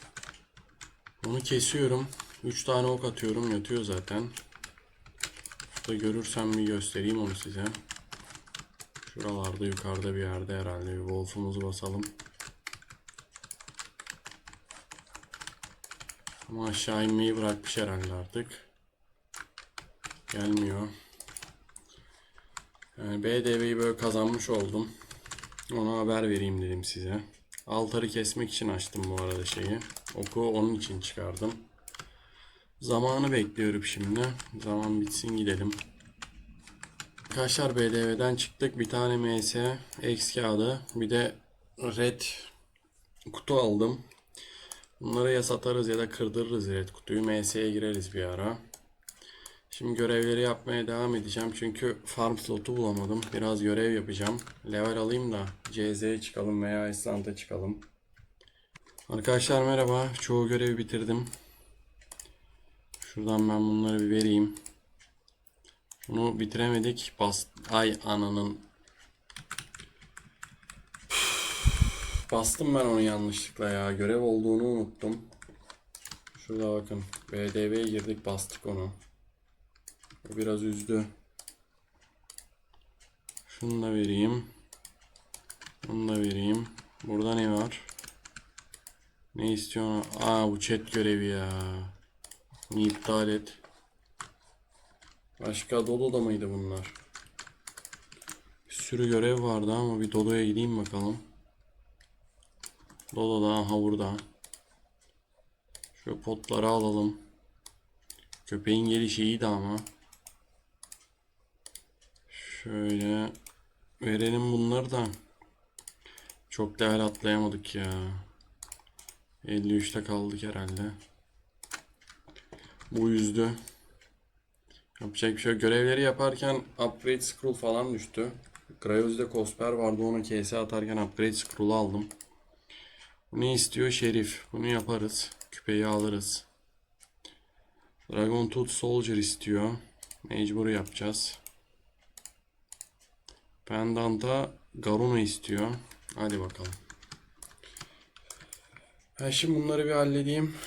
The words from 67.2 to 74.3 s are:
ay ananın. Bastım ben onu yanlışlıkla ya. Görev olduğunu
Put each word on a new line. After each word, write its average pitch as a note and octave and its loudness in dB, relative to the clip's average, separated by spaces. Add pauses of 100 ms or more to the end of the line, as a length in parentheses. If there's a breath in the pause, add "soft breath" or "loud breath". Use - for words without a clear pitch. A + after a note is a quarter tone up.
ay A2 4
ananın. G#2 0 (3750 loud breath)
Bastım C#3 4
ben C3 6
onu A2+ 6
yanlışlıkla G#2 0
ya. G2 2
Görev G2+ 2
olduğunu A2+ 4